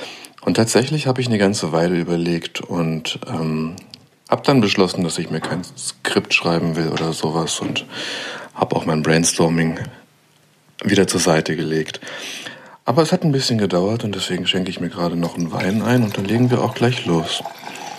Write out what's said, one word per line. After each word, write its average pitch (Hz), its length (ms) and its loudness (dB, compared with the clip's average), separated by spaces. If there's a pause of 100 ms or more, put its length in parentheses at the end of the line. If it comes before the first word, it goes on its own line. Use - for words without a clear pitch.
(420)
Und 98 140 0
tatsächlich 135 520 2
habe 131 120 0
ich 123 80 -2
eine 110 120 2
ganze 98 320 2
Weile 85 260 2
überlegt 85 640 -2
und, 80 680 -4
ähm, 80 480 -2 (540)
hab - 140 0
dann 139 180 6
beschlossen, 95 420 2
dass 82 140 -2
ich 82 140 -6
mir 87 100 -2
kein 90 220 -4 (140)
Skript - 560 -2
schreiben 85 420 0
will 82 140 0
oder 80 240 0
sowas 80 460 -2
und - 260 -4 (680)
hab - 220 0
auch 82 100 -2
mein 78 160 2
Brainstorming 82 800 2 (1040)
wieder 98 240 4
zur 90 140 0
Seite 80 340 2
gelegt. 78 460 -2 (840)
Aber 131 160 4
es 156 120 2
hat 180 100 2
ein 160 80 4
bisschen 131 260 2
gedauert 101 460 2
und 104 120 -2
deswegen 90 300 -4
schenke 92 240 0
ich 90 120 -6
mir 87 80 -2
gerade 85 260 -2
noch 85 220 -2
einen 82 160 -2
Wein 104 280 0
ein 120 220 4
und 104 140 -2
dann 98 80 -2
legen 120 260 2
wir 120 100 4
auch 120 140 0
gleich 123 300 0
los. 82 360 0 (580)